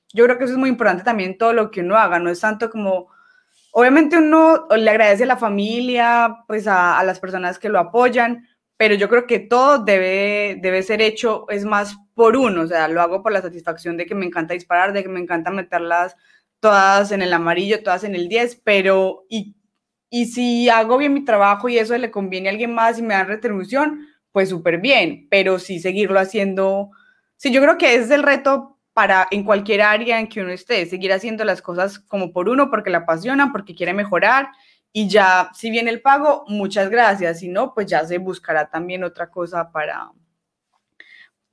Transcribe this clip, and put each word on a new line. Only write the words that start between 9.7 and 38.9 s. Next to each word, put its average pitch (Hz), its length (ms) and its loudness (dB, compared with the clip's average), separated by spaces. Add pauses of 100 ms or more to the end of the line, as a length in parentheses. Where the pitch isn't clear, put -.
debe, 202 800 0
debe 185 220 -2
ser 214 180 -2
hecho, 220 480 -2
es 202 160 -6
más 208 320 -2 (180)
por 226 220 4
uno, 208 260 2
o 165 40 -2
sea, 165 220 0
lo 165 120 -2
hago 175 220 0
por 220 100 -2
la 196 100 0
satisfacción 170 540 -10
de 170 100 -6
que 185 80 -10
me 196 120 -6
encanta 175 280 -6
disparar, 180 380 0
de 202 100 -2
que 190 60 -8
me 185 120 -8
encanta 175 300 -4
meterlas 180 640 -4 (440)
todas 202 520 4
en 196 100 -2
el 180 100 -2
amarillo, 175 500 0
todas 185 220 -2
en 202 100 -6
el 175 140 -6
diez, 240 280 -2
pero 190 720 0
y, 208 280 -10 (540)
y 240 160 -2
si 240 420 0
hago 226 300 4
bien 285 160 0
mi 277 100 -4
trabajo 202 440 2
y 240 100 2
eso 226 200 -2
le 240 120 -6
conviene 190 380 -6
a 196 40 -2
alguien 233 220 -6
más 226 240 0
y 233 40 -6
me 220 120 -4
dan 190 140 0
retribución, 220 760 -4 (260)
pues 190 180 0
súper 170 280 -2
bien, 196 520 0
pero 190 280 2
sí 185 220 -10
seguirlo 190 400 0
haciendo, 196 720 -2 (460)
sí, - 160 -4
yo 262 100 4
creo 311 160 6
que 277 160 4
ese 247 100 2
es 220 60 -2
el 285 120 4
reto 277 560 0 (160)
para 196 360 2
en 202 140 -4
cualquier 202 380 0
área 226 380 0
en 220 80 -8
que 220 120 -10
uno 185 100 -6
esté, 180 360 -4
seguir 185 260 -4
haciendo 214 320 -4
las 185 160 -2
cosas 190 380 -6
como 185 340 -6
por 180 160 -2
uno, 277 220 0
porque 208 200 -4
le 175 60 0
apasionan, 208 560 -2
porque 196 220 -10
quiere 175 200 -6
mejorar, 208 540 0 (440)
y 214 160 -2
ya, 185 460 4
si 226 160 -8
viene 233 200 -2
el 233 100 -4
pago, 285 480 2
muchas 196 400 -2
gracias, 196 520 0
si 180 80 -12
no, 208 260 -4
pues 208 120 -4
ya 160 200 -2
se 175 100 -6
buscará 175 540 -4
también 180 340 -8